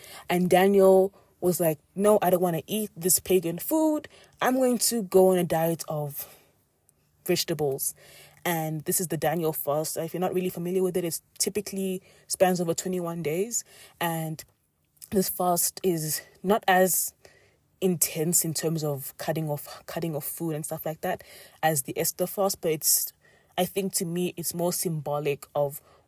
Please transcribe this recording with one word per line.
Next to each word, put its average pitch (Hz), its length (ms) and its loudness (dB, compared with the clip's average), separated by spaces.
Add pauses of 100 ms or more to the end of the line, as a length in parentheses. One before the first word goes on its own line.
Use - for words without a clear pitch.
(280)
And 180 200 2
Daniel 190 640 8 (320)
was 180 160 2
like, 160 180 2 (160)
"No, 208 280 4
I 175 80 4
don't 175 120 4
wanna 170 240 0
eat 214 300 -4
this 180 240 2
pagan 170 380 0
food. 311 500 0 (320)
I'm 254 160 2
going 247 220 2
to 233 240 0
go 185 300 6
on 185 60 4
a 175 60 2
diet 165 440 0
of 147 380 -8 (960)
vegetables." 151 720 -2 (500)
And 160 400 -2
this 180 160 -2
is 175 80 -4
the 165 80 -4
Daniel 156 360 0
fast. 151 440 -4
If 165 160 -6
you're 170 80 -6
not 170 140 -2
really 185 160 -2
familiar 180 320 -2
with 180 140 -2
it, 180 80 -2
it 165 160 -6 (180)
typically 190 640 -4 (240)
spans 180 340 2
over 165 140 0
twenty-one 170 480 -6
days. 185 420 -4 (360)
And 165 420 -4 (680)
this 190 180 2
fast - 540 0
is 156 380 0 (220)
not 202 240 2
as 185 460 4 (680)
intense 170 640 0
in 160 100 -2
terms 160 280 -2
of 143 360 -4
cutting 160 320 -4
off, - 360 -10
cutting 165 300 -6
off 147 80 -6
food 165 300 -6
and 156 100 -6
stuff - 220 -8
like 160 160 -8
that 180 200 -6 (400)
as 156 200 2
the - 160 -10
Esther 165 280 -2
fast, 196 360 -2
but 170 100 0
it's, - 400 -2 (460)
I 185 80 2
think 190 280 -4
to 185 120 -2
me, 175 320 -2
it's 170 160 -8
more 175 180 0
symbolic 147 840 -4
of 143 280 -2 (260)